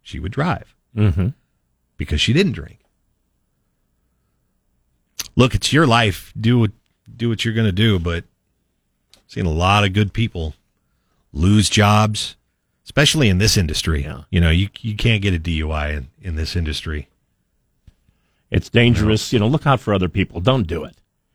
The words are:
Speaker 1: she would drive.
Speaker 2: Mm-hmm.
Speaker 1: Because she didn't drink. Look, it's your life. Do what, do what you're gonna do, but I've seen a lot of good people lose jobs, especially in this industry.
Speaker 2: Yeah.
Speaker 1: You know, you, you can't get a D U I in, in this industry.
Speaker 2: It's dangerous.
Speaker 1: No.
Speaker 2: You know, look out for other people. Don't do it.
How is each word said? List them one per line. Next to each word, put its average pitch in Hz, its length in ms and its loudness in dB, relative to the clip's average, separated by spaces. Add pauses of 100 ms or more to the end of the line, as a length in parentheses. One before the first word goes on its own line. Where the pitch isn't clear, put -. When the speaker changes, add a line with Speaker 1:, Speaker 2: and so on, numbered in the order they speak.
Speaker 1:
she - 160 -14
would 95 140 -8
drive. - 420 -6 (220)
Speaker 2:
Mm-hmm. 98 340 2 (680)
Speaker 1:
Because - 240 -4
she - 100 0
didn't 160 220 2
drink. - 260 -14 (2500)
Look, 123 200 4
it's - 180 -2
your 156 120 6
life. 117 540 2
Do 117 200 2
what, 107 120 2 (420)
do 117 140 -6
what 113 160 -4
you're 117 100 -4
gonna 110 200 0
do, 104 260 2
but 85 240 -4 (920)
I've - 120 -20
seen - 180 -4
a 80 60 0
lot 92 320 2
of 98 80 0
good 101 220 0
people 85 400 -4 (800)
lose 95 360 4
jobs, 104 680 2 (480)
especially 151 420 2
in 92 120 2
this 107 180 2
industry. 78 460 -2
Speaker 2:
Yeah. - 260 -12
Speaker 1:
You 87 100 0
know, 82 120 4
you, 95 180 0 (100)
you 107 160 -6
can't 107 260 0
get 98 120 0
a 85 60 -2
D 82 160 -4
U 78 160 -4
I 76 180 -4
in, 73 200 -8 (120)
in 78 140 -8
this 78 200 -6
industry. 78 540 -6 (1400)
Speaker 2:
It's - 180 -2
dangerous. 110 640 2
Speaker 1:
No. - 20 2
Speaker 2:
You 113 60 2
know, 107 60 2
look 147 200 -2
out 135 140 2
for 104 120 -2
other 92 160 0
people. 90 300 -4
Don't 110 280 0
do 82 180 -8
it. - 100 -20 (400)